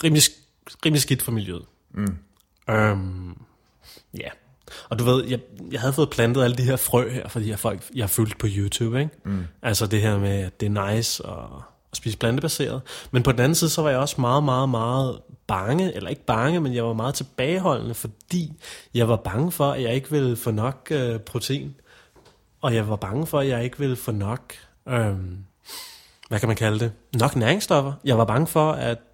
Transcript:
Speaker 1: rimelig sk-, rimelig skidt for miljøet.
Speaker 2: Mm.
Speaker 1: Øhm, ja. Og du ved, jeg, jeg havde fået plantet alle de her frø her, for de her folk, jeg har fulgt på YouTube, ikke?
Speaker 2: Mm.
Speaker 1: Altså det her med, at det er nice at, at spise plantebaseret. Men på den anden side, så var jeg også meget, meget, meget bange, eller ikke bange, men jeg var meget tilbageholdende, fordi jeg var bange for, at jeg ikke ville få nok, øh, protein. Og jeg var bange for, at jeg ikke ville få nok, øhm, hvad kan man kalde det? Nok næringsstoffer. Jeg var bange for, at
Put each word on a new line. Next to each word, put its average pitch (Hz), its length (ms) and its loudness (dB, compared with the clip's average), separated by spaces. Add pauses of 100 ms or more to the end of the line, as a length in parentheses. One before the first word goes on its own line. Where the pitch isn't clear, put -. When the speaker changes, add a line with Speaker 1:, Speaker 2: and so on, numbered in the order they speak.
Speaker 1:
rimelig 151 200 6
sk-, - 520 -4 (100)
rimelig 151 160 4
skidt 131 200 0
for - 100 -4
miljøet. 98 320 -4 (280)
Speaker 2:
Mm. 95 260 -4 (520)
Speaker 1:
Øhm, 95 680 0 (840)
ja. - 100 -10 (600)
Og 110 100 -2
du 120 40 0
ved, 127 220 4
jeg, 123 140 -2 (320)
jeg 131 80 -6
havde 135 140 0
fået 143 160 4
plantet 123 340 4
alle 120 120 4
de 127 80 0
her 131 120 4
frø - 340 2
her, 127 180 -6
for - 120 -6
de 107 60 -2
her 104 120 -2
folk, 98 260 -4 (120)
jeg 123 80 0
har 101 40 0
fulgt 110 300 0
på 113 120 -2
YouTube, 101 500 0
ikke? 151 120 -2 (120)
Speaker 2:
Mm. 95 220 -2 (160)
Speaker 1:
Altså 107 260 0
det 104 140 2
her 104 160 2
med, 98 120 0 (140)
at 90 160 -10
det 104 180 0
er 101 180 0
nice - 320 -2
at, 95 60 -10 (580)
at - 60 -10
spise 107 200 -6
plantebaseret. 131 640 0 (300)
Men 123 120 4
på 135 80 6
den 120 80 2
anden 143 160 4
side, 165 140 2
så 165 120 0
var 156 80 4
jeg 131 100 4
også 139 220 0
meget, 127 220 4
meget, 135 260 2
meget 123 500 0 (280)
bange, 120 480 0
eller 92 140 -8
ikke - 160 -8
bange, 131 340 2
men 131 160 -2
jeg 117 100 -2
var 117 80 -2
meget 117 220 -2
tilbageholdende, 131 800 -2
fordi 156 600 -6 (400)
jeg 117 160 4
var 117 60 6
bange 117 360 -2
for, 143 200 0
at 135 100 -4
jeg 117 140 0
ikke 135 160 -4
ville 131 240 2
få 113 160 -2
nok, 110 400 -2
øh, 123 280 0
protein. 135 560 -6 (840)
Og 123 140 2
jeg 107 140 0
var 107 60 0
bange 107 320 -4
for, 151 120 0
at 139 80 2
jeg 120 160 0
ikke 127 160 -6
ville 131 160 0
få - 160 -6
nok, 104 420 -4 (340)
øhm, 98 500 -2 (920)
hvad 107 100 0
kan 113 100 2
man 110 60 2
kalde 107 240 2
det? 117 120 0 (280)
Nok 127 160 2
næringsstoffer. 139 580 2 (100)
Jeg 127 140 4
var 113 80 6
bange 131 220 2
for, 156 240 2
at 123 260 -2 (160)